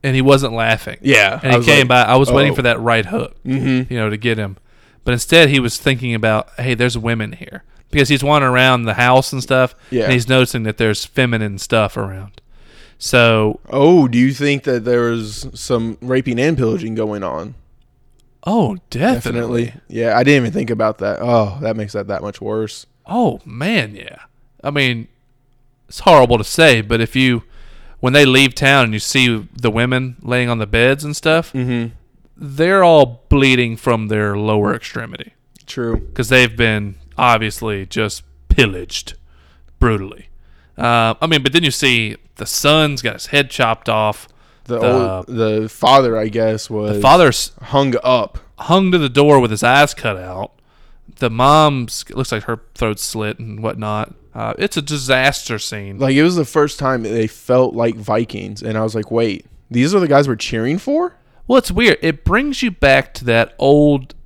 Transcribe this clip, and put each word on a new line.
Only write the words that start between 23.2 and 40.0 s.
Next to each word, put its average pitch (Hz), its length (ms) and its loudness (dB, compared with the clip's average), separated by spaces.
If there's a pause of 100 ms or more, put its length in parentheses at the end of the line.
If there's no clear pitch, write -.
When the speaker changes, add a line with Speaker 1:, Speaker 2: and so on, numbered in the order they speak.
Speaker 1:
man, 135 500 -4
yeah. - 260 -20 (420)
I 143 80 -6
mean, 123 380 -2 (800)
it's - 120 -18
horrible 127 380 6
to 104 60 -4
say, 143 360 4
but 113 200 -2
if 113 160 -4
you, 127 260 0 (580)
when 127 120 0
they 147 120 6
leave 131 300 4
town 139 300 2
and 110 80 -2
you 104 80 -4
see 120 540 0
the 117 160 -2
women 123 520 -2
laying 123 260 -2
on 117 100 -4
the 107 80 -4
beds 127 380 2
and 147 120 -8
stuff, 160 360 -2
Speaker 2:
Mm-hmm. 120 420 -4 (420)
Speaker 1:
they're 160 480 0
all 143 440 4
bleeding 123 480 2
from 113 320 -2
their 107 280 -2
lower 104 380 0
extremity. - 600 -12 (320)
Speaker 2:
True. 117 480 -6
Speaker 1:
'Cause 113 160 -4
they've 123 260 4
been 107 380 -2 (240)
obviously 110 680 -2
just - 360 -6 (260)
pillaged 95 680 -2 (640)
brutally. 101 500 -4 (500)